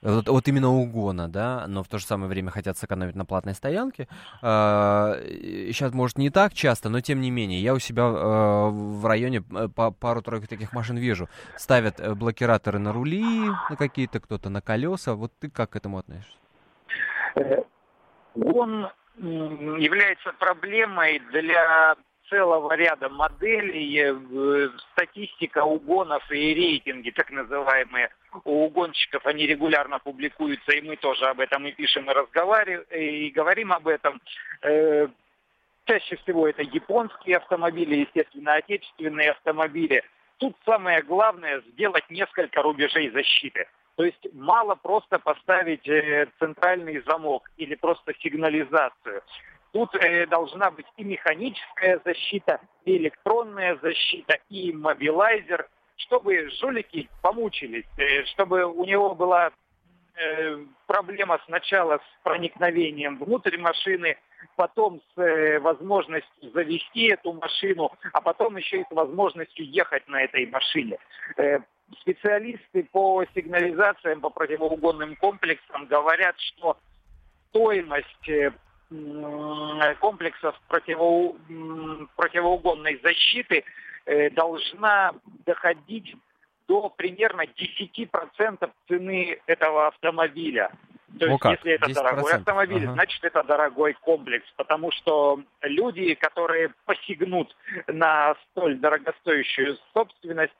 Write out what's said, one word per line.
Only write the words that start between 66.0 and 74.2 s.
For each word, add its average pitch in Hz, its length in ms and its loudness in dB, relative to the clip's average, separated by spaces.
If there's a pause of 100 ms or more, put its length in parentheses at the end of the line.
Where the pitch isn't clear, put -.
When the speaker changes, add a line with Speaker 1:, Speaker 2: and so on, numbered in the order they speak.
Speaker 2:
завести 170 560 0
эту 185 260 0
машину, 165 580 -2 (200)
а 160 80 2
потом 196 360 -2
еще 185 220 -6
и 185 60 -4
с - 100 -16
возможностью 160 720 -2
ехать 151 420 -2
на 135 140 -2
этой 131 240 -2
машине. 123 520 -4 (400)
Э, 143 220 2 (400)
специалисты 208 920 -2
по 190 320 2 (100)
сигнализациям, 175 840 0